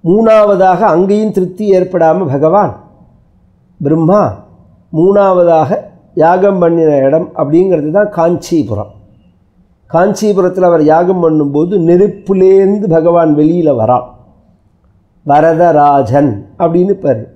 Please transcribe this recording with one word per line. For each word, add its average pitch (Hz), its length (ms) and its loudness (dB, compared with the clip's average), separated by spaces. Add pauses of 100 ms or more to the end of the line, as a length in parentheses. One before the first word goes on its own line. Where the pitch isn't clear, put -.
மூணாவதாக 202 760 2
அங்கேயும் 202 520 0
திருப்தி 196 400 -4
ஏற்படாம 180 560 0
பகவான் 160 520 -2 (1000)
பிரம்மா 160 640 -2 (500)
மூணாவதாக 175 840 0 (360)
யாகம் 185 460 0
பண்ணின 165 360 2
இடம் 139 400 0
அப்படிங்கிறது 160 560 0
தான் 202 180 0
காஞ்சிபுரம். 151 840 -4 (1000)
காஞ்சிபுரத்துல 185 680 0
அவர் 170 220 2
யாகம் 175 400 0
பண்ணும்போது 156 560 0
நெருப்புலேந்து 190 1120 0
பகவான் 165 460 2
வெளியில 160 360 0
வரான். 120 340 -2 (1200)
வரதராஜன் 143 1200 0 (140)
அப்படின்னு 175 320 0
பேரு. 135 440 -4